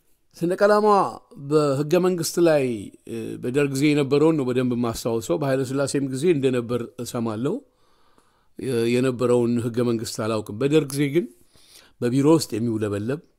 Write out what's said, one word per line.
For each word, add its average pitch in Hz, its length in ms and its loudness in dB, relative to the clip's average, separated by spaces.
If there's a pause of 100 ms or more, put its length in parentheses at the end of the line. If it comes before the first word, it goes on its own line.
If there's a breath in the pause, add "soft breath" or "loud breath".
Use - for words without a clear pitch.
(380 soft breath)
ሰንደቅ 175 240 -2
ዓላማ 208 260 4 (560)
በህገ 147 560 2
መንግስት 180 400 0
ላይ፣ 156 240 4 (420)
እ፣ 117 120 -10 (200)
በደርግ 131 340 -2
ጊዜ 135 140 -2
የነበረውን 147 500 4
ነው 135 100 -2
በደንብ 123 280 0
የማስታውሰው። 117 640 -2
በኃይለ 139 260 0
ሥላሴም 139 440 -2
ጊዜ 131 220 -6
እንደነበር 123 520 0 (180)
እሰማለሁ። 117 540 -4 (1040)
የ-፣ 117 300 -2
የነበረውን 120 680 2
ህገ 117 260 -4
መንግስት 113 340 -4
አላውቅም። 107 380 -4
በደርግ 143 320 2
ጊዜ 139 200 -2
ግን 170 160 0 (760 soft breath)
በቢሮ 131 320 2
ውስጥ 160 200 2
የሚውለበለብ 110 680 -4 (200)